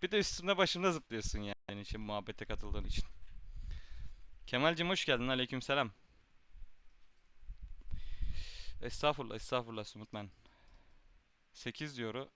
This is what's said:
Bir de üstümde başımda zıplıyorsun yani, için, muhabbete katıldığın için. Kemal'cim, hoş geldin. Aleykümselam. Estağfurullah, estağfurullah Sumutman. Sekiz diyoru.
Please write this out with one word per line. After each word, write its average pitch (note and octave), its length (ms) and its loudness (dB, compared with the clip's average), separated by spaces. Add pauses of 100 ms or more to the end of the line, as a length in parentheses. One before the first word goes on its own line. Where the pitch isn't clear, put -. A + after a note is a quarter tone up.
Bir F#3 100 0
de G#3 80 6
üstümde F#3 380 2
başımda F3+ 340 6
zıplıyorsun A2+ 480 0
yani, G2+ 420 -4
için, A2 200 -4
muhabbete G#2 440 -4
katıldığın G#2+ 400 0
için. - 200 4 (1400)
Kemal'cim, D#3+ 440 4
hoş F#3 160 2
geldin. B2 220 4
Aleykümselam. C3 640 2 (3000)
Estağfurullah, C3 540 0
estağfurullah A2+ 480 -2
Sumutman. G#2 460 -8 (1200)
Sekiz C#3 440 -6
diyoru. A#2+ 380 -4